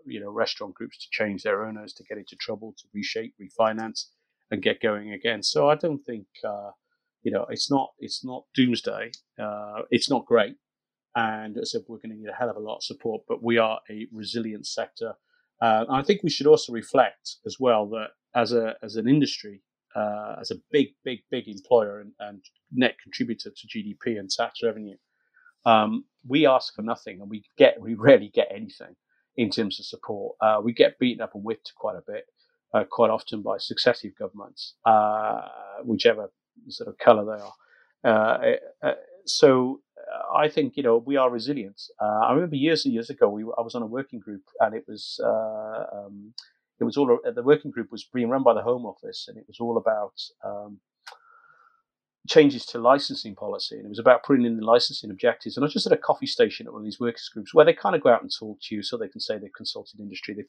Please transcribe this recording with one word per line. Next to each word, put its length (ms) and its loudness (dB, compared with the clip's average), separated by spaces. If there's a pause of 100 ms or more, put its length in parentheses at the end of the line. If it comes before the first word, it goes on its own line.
you 160 -12
know, 100 -12
restaurant 420 -6
groups 260 -14
to 120 -18
change 320 -4
their 220 -2
owners, 300 -14
to 100 -20
get 120 -12
into 200 -18
trouble, 400 -12
to 160 -20
reshape, 480 -8
refinance, 640 -2 (460)
and 120 -4
get 180 0
going 300 -2
again. 320 -4
So 240 0
I 80 4
don't 300 -4
think, 220 -12 (200)
uh, 220 -10 (540)
you 80 -2
know, 200 0
it's 180 -4
not, 300 2
it's 260 -12
not 200 -12 (100)
doomsday. 560 0 (280)
Uh, 520 -8
it's 180 2
not 160 0
great. 300 2 (580)
And 420 -4
as 140 -8
I 80 -4
said, 100 -6
we're 120 -14
gonna 160 -14
need 120 -16
a 60 -10
hell 160 -4
of 60 -8
a 40 -12
lot 180 -8
of 60 -14
support, 440 -8
but 160 -6
we 160 2
are 200 0 (120)
a 200 -12
resilient 540 -8
sector. 480 -10 (480)
Uh, 260 4
and 100 0
I 40 0
think 220 0
we 80 0
should 160 0
also 260 6
reflect 600 0 (100)
as 140 -12
well 300 4
that 180 -8 (260)
as 200 0
a, 280 0
as 140 -12
an 120 -2
industry, 540 0 (340)
uh, 460 -6
as 80 -12
a 60 -8 (160)
big, 320 2
big, 160 -8 (100)
big 180 -6
employer 520 2
and, 200 -20
and 240 -14 (280)
net 320 2
contributor 480 -8
to 160 -20
G 160 -10
D 200 -10
P 120 -4
and 120 -10
tax 360 -6
revenue, 340 -6 (680)
um, 420 4 (220)
we 200 4
ask 260 4
for 80 -10
nothing, 400 -8
and 80 -16
we 140 -12 (120)
get, 240 6
we 140 -8
rarely 400 6
get 160 2
anything 460 -14 (400)
in 160 0
terms 280 -2
of 60 -16
support. 560 -10
Uh, 220 4
we 100 -2
get 240 6
beaten 240 0
up 140 -8
and 80 -14
whipped 320 -8
quite 220 -6
a 140 -14
bit, 140 -10 (480)
uh, 160 2
quite 220 4
often 320 -6
by 160 -4
successive 580 0
governments, 560 -12 (120)
uh, 560 4 (420)
whichever 480 2 (360)
sort 220 -12
of 80 -16
color 280 6
they 160 -8
are. 120 -18 (500)
Uh, 840 2
uh, 60 0 (320)
so, 560 4 (160)
uh, 400 -4
I 120 4
think, 280 -2
you 60 -2
know, 140 4
we 200 0
are 120 4
resilient. 520 -6 (200)
Uh, 260 0
I 60 4
remember 220 0
years 300 2
and 80 0
years 160 -4
ago, 200 2
we, 140 -6
I 180 -6
was 140 -6
on 60 -4
a 60 -6
working 320 -8
group, 240 -14 (160)
and 160 2
it 120 -8
was, 360 -12
uh, 600 -2 (100)
um, 400 -14 (460)
it 40 -2
was 140 -2
all, 280 6
uh, 60 -2
the 120 -4
working 280 4
group 200 -8
was 120 -14 (100)
being 160 0
run 140 0
by 100 8
the 100 -2
Home 220 -2
Office, 420 -12
and 100 -20
it 100 -20
was 120 -16
all 180 -2
about, 420 -2 (240)
um, 360 -12 (1500)
changes 400 6
to 100 -10
licensing 580 2
policy, 400 -10
and 100 -16
it 40 -14
was 100 -12
about 240 6
putting 220 4
in 120 -2
the 80 -6
licensing 440 2
objectives. 480 -2
And 60 -2
I 20 0
was 80 -2
just 140 -2
at 40 6
a 60 4
coffee 300 -2
station 400 0
at 60 -16
one 80 -14
of 40 -12
these 140 -10
workers 340 -6
groups 200 -14
where 120 10
they 80 6
kind 220 -2
of 80 -2
go 60 6
out 120 6
and 100 -12
talk 300 -12
to 140 -10
you 80 -6
so 120 -8
they 120 -6
can 140 -14
say 160 -6
they've 180 -14
consulted 440 -14
industry. 360 -12
They 140 -12